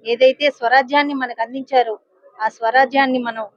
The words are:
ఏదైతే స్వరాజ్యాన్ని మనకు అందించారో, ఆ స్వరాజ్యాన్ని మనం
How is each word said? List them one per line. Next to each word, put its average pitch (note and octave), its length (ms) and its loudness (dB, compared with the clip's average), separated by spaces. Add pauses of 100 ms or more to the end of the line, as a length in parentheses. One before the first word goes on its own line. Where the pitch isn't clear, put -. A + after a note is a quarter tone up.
(120)
ఏదైతే C4 320 2 (140)
స్వరాజ్యాన్ని C4+ 640 0
మనకు A#3+ 240 -8
అందించారో, B3+ 500 -2 (460)
ఆ A3 40 -4 (100)
స్వరాజ్యాన్ని B3+ 720 0
మనం A3+ 180 -10 (120)